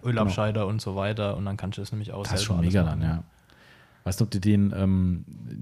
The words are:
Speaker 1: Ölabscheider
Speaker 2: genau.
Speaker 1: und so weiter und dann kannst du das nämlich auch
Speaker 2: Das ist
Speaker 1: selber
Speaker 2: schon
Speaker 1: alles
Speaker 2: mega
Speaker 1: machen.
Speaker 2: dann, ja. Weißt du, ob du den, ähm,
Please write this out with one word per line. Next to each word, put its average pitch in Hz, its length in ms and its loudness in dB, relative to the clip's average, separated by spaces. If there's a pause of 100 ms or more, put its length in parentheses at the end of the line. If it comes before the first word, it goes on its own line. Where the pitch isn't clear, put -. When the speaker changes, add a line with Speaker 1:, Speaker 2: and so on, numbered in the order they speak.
Speaker 1:
Ölabscheider 107 560 0
Speaker 2:
genau. 98 100 -2
Speaker 1:
und 107 120 -2
so 95 120 -6
weiter 101 440 -2
und 98 80 -4
dann 98 100 -4
kannst 98 220 -6
du - 20 -8
das 98 100 -10
nämlich 107 220 -8
auch 101 120 -8
Speaker 2:
Das 107 100 -2
ist 95 60 0
Speaker 1:
selber 202 40 0
Speaker 2:
schon 104 140 0
Speaker 1:
alles 85 160 4
Speaker 2:
mega 90 100 6
Speaker 1:
machen. 78 160 0
Speaker 2:
dann, 80 80 2
ja. 82 160 -2 (800)
Weißt 95 160 -2
du, 113 40 6
ob 101 60 -2
du 101 100 -2
den, 101 360 4
ähm, 95 480 2 (380)